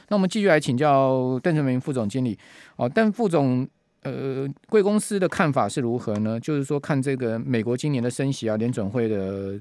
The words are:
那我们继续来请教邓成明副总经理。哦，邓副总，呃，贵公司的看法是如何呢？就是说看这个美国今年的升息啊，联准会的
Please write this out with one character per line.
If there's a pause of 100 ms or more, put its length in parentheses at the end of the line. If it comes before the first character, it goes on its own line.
那
我
们
继
续
来
请
教
邓
成
明
副
总
经
理。 (380)
哦，
邓
副
总， (360)
呃， (220)
贵
公
司
的
看
法
是
如
何
呢？
就
是
说
看
这
个
美
国
今
年
的
升
息
啊，
联
准
会
的